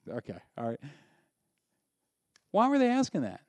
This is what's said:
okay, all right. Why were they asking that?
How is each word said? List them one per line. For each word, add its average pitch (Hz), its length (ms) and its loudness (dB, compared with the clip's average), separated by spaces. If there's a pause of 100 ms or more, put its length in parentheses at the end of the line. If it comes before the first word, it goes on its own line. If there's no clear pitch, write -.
(160)
okay, 95 220 -10 (200)
all 113 60 -6
right. 117 160 -4 (1700)
Why 226 180 4
were 285 100 4
they 247 120 4
asking 254 300 0
that? 98 280 -4